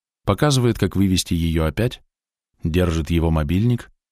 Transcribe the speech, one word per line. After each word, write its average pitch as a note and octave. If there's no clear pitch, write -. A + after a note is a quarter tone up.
показывает, A#2+
как G2
вывести F#2
ее E2
опять, G#2
держит E2
его E2
мобильник F2+